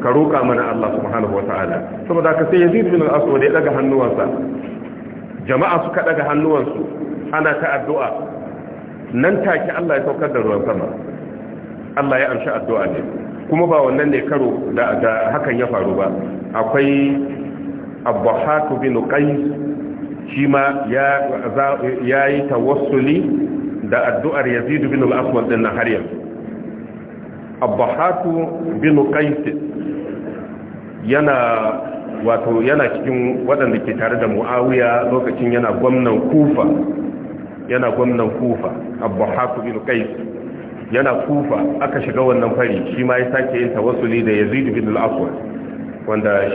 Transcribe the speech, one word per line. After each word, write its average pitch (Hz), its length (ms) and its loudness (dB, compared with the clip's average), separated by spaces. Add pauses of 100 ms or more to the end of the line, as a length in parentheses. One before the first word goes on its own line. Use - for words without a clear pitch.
ka 123 80 4
roƙa 147 320 4
mana 120 320 2
Allah 107 240 0
subhanahu 104 320 -2
wa 98 160 -2
ta'ala." 92 560 -4
Saboda 165 320 2
haka 160 160 2
sai 180 160 6
Yazid 185 240 2
bin 175 80 6
al-Aswad 143 400 2
ya 135 160 6
ɗaga 143 240 2
hannuwansa. 135 480 2 (1200)
Jama'a 165 400 2
suka 165 160 -2
ɗaga 156 240 0
hannuwansu, 151 560 0 (480)
ana 156 260 2
ta 139 220 0
addu'a. 143 280 -2 (1080)
Nan 170 260 4
take 165 300 0
Allah 156 260 0
ya 135 60 -2
saukar - 260 -2
da 127 140 0
ruwan 104 240 2
sama. 104 160 0 (1120)
Allah 139 240 2
ya 135 160 2
amshi 110 100 -4
addu'a 110 400 -2
ne. 92 140 -4 (500)
Kuma 160 160 4
ba 156 160 6
wannan 135 320 4
ne 127 60 2 (100)
karo 131 220 2 (260)
da, 120 240 2
da 110 320 2
hakan 135 240 0
ya 123 80 2
faru 98 320 0
ba. 98 80 2 (480)
Akwai 139 640 2 (880)
Abbahatu 147 720 2
bin 131 160 0 (160)
Qais, 143 320 2 (880)
shi 139 160 0
ma 139 400 4
ya, 139 400 2 (300)
za, 139 260 0 (220)
ya 135 260 4
yi 143 160 0
tawassuli 139 720 2 (720)
da 120 160 2 (140)
addu'ar 143 260 0
Yazid 123 400 0
bin 131 160 2
al-Aswad 123 480 2
din 113 160 2
nan 104 80 0
har 113 140 0
yanzu. 101 260 -2 (1500)
Abbahatu 156 720 2 (480)
bin 156 160 6 (160)
Qais 151 320 0 (1600)
yana, 139 320 4 (880)
wato, 117 380 2
yana 135 260 4
cikin 127 580 -2
waɗanda 127 380 2
ke 104 140 -4
tare 113 220 0
da 113 80 2
Muawiya 120 800 2
lokacin 123 420 0
yana 120 200 2
gwamnan 123 480 2 (100)
Kufa. 151 340 4 (1040)
Yana 123 280 2
gwamnan 120 420 2
Kufa, 117 320 0 (320)
Abbahatu 107 640 0
bin 113 220 -6
Qais. 117 200 0 (840)
Yana 127 220 4 (120)
Kufa, 147 320 0 (220)
aka 139 220 -2
shiga 117 180 -2
wannan 120 360 4
fari, 117 260 0 (140)
shi 127 80 0
ma 127 140 2
ya 127 140 0
sake 131 260 0
yin 120 160 0
tawassuli 117 500 0
da 110 80 2
Yazid 107 420 2
bin 110 160 -2
al-Aswad, - 420 0 (720)
wanda 104 480 2